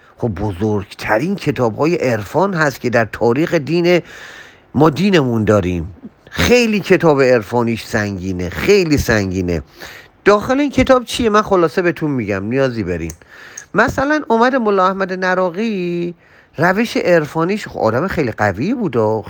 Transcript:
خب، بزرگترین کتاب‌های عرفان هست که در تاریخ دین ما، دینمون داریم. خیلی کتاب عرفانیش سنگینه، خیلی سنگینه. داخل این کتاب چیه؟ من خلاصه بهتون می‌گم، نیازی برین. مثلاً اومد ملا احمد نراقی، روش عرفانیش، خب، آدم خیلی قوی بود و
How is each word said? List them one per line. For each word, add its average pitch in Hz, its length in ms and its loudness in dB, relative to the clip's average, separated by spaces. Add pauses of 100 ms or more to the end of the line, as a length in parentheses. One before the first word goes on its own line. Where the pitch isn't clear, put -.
(180)
خب، 123 100 -4
بزرگترین 107 1080 -2
کتاب‌های 131 600 -2
عرفان 131 580 -2
هست 156 280 -2
که 123 80 -2
در 117 160 2
تاریخ 120 480 -2
دین 170 480 2 (720)
ما، 151 140 4
دینمون 135 540 2
داریم. 90 520 0 (340)
خیلی 220 500 2
کتاب 160 420 4
عرفانیش 120 640 2
سنگینه، 95 640 -4
خیلی 156 480 2
سنگینه. 92 640 0 (640)
داخل 208 340 4
این 294 100 0
کتاب 254 340 4
چیه؟ 226 260 -2
من 208 120 4
خلاصه 180 400 2
بهتون 165 300 -2
می‌گم، 101 320 -2
نیازی 120 400 -2
برین. 82 280 -4 (600)
مثلاً 277 540 0
اومد 240 280 2
ملا 202 320 2
احمد 190 260 -4
نراقی، 185 1000 -2 (420)
روش 190 400 0
عرفانیش، 170 680 0
خب، - 120 -10
آدم 120 280 0
خیلی 143 240 -2
قوی 104 420 -2
بود 190 220 -4
و 110 340 0